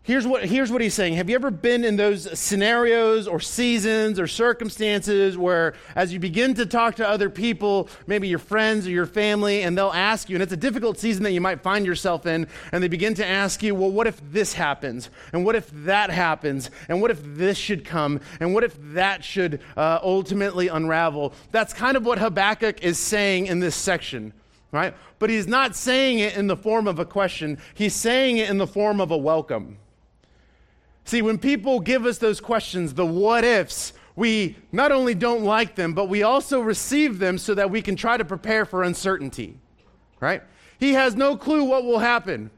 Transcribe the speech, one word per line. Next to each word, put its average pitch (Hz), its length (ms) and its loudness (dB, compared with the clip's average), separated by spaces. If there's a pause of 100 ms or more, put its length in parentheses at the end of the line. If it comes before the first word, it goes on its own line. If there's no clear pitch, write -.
Here's 247 240 0
what, 240 200 0
here's 226 260 2
what 240 100 0
he's 220 140 0
saying. 175 200 0
Have 175 140 -2
you 233 60 2
ever 254 160 0
been 240 320 2
in 220 120 2
those 196 440 0
scenarios 226 880 2
or 170 120 -2
seasons 220 800 0
or 180 60 0
circumstances 208 1120 0
where 175 380 2 (200)
as 180 160 0
you 185 80 -6
begin 202 360 0
to 233 100 0
talk 233 300 0
to 226 120 0
other 202 220 2
people, 196 600 0 (180)
maybe 196 200 0
your 170 120 0
friends 220 480 0
or - 20 -4
your 175 160 0
family, 208 560 0
and 175 160 0
they'll 196 140 2
ask 196 360 0
you, 185 80 -4
and 175 60 0
it's 190 120 -2
a 180 40 -6
difficult 220 400 -2
season 208 260 -2
that 208 80 0
you 175 100 0
might 180 200 -2
find 202 240 0
yourself 175 400 -2
in, 165 220 0 (240)
and 175 100 0
they 180 60 2
begin 175 280 0
to 202 100 -2
ask 190 360 0
you, 208 140 0
"Well, 190 160 0
what 220 160 0
if - 120 -4 (120)
this 190 220 -2
happens? 139 580 -4 (200)
And 180 140 -2
what 220 100 2
if 214 140 -4 (160)
that 196 240 2
happens? 151 640 -2 (160)
And 175 140 0
what 240 100 2
if 165 100 -4
this 151 380 -2
should 185 260 -4
come? 147 340 -2 (200)
And 170 120 0
what 214 120 2
if 233 120 -4 (180)
that 190 300 0
should, 175 380 -2 (160)
uh, 160 240 2
ultimately 190 680 0
unravel?" 160 640 0 (180)
That's 220 220 0
kind 254 220 0
of 247 80 0
what 240 140 0
Habakkuk 208 640 0
is 170 140 0
saying 196 480 0
in 180 140 -2
this 175 160 0
section, 123 580 -4 (380)
right? 160 240 -2 (240)
But 220 100 0
he's 220 160 0
not 247 300 0
saying 254 420 2
it 208 180 0
in 202 120 0
the 185 100 0
form 214 300 0
of 180 100 0
a 170 80 -2
question. 165 540 -2 (160)
He's 202 180 0
saying 247 440 2
it 220 120 0
in 196 80 2
the 196 80 2
form 208 340 0
of 180 120 0
a 165 60 2
welcome. 135 600 -2 (1300)
See, 226 180 0
when 220 160 0
people 254 400 2
give 226 260 0
us 240 140 0
those 214 200 0
questions, 180 540 -4
the 170 120 0
what 202 380 2
ifs, 226 500 0 (220)
we 214 420 0 (140)
not 269 200 2
only 254 240 4
don't 233 280 0
like 214 300 2
them, 170 200 -2
but 190 140 0
we 202 140 0
also 254 380 2
receive 240 580 0
them 185 220 0
so 202 160 -2
that 196 160 2
we 214 100 0
can 202 140 -2
try 226 200 2
to 226 80 -2
prepare 208 400 -2
for 185 200 -2
uncertainty, 175 760 -4 (600)
right? 160 240 -2 (340)
He 277 160 2
has 262 220 4
no 277 200 2
clue 294 280 0
what 262 200 2
will 240 140 2
happen 208 600 -2